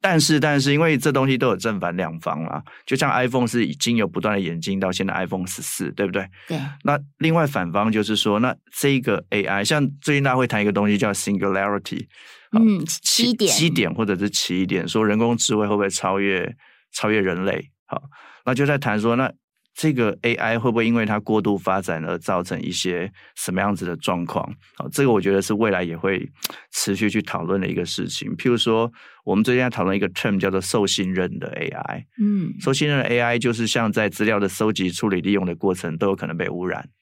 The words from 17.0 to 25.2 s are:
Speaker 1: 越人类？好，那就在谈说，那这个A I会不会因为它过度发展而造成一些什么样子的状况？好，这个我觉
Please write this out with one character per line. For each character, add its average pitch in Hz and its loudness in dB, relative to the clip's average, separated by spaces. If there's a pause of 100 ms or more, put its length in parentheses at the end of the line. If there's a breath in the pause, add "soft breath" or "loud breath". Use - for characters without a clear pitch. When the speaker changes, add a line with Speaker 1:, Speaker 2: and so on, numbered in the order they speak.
Speaker 1:
越 107 2
人 92 0
类？ - -4 (160)
好， - -8 (440 loud breath)
那 127 0
就 135 2
在 143 2
谈 113 0
说， 117 2
那 131 0 (440)
这 160 0
个 113 0
A 117 0
I 113 0
会 120 2
不 113 0
会 117 2
因 117 2
为 113 2
它 104 0
过 107 2
度 101 2
发 95 0
展 80 -4
而 85 -2
造 90 -2
成 90 -6
一 - -6
些 90 -4 (240 soft breath)
什 - -6
么 92 0
样 101 0
子 87 -6
的 85 -4
状 87 -2
况？ - -4 (300 soft breath)
好， - -8
这 - 0
个 131 4
我 107 4
觉 95 2